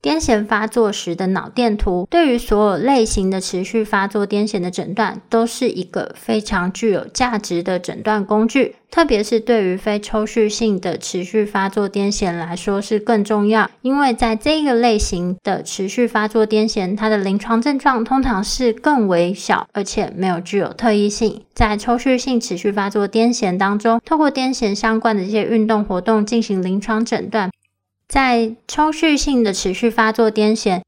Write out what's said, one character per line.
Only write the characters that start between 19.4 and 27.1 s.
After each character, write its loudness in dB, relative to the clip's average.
而 -4
且 -4
没 -2
有 0
具 -4
有 0
特 0
异 4
性。 -2
在 0
抽 -2
搐 2
性 -2
持 -4
续 -2
发 -2
作 0
癫 2
痫 0
当 0
中， 2
透 0
过 4
癫 -2
痫 0
相 0
关 2
的 0
这 -4
些 0
运 2
动 2
活 -2
动 2
进 0
行 -2
临 0
床 0
诊 -4